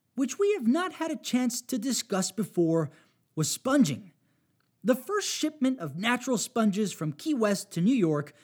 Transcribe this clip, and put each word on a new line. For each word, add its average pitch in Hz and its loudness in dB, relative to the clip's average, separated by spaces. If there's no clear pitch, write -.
which 254 -4
we 403 2
have 285 -2
not 349 2
had 320 -4
a 302 -4
chance 247 -2
to - -6
discuss 202 -2
before, 165 0
was 156 0
sponging. 214 2
The 247 4
first 381 -4
shipment 262 -2
of 147 -8
natural 240 0
sponges 214 0
from 156 -6
Key 302 -4
West 208 0
to 170 0
New 226 4
York, 160 0